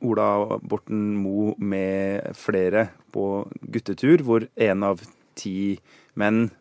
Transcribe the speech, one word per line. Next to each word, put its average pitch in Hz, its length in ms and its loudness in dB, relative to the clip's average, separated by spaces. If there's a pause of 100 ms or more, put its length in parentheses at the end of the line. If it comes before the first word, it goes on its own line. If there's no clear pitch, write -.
Ola 104 560 2
Borten 104 560 -4
Moe 101 420 0
med 98 800 -2
flere 95 540 0 (220)
på 98 360 -4 (180)
guttetur, 151 560 2
hvor 113 340 2
en 98 280 2
av 98 180 0 (320)
ti 98 460 -4 (360)
menn 107 460 2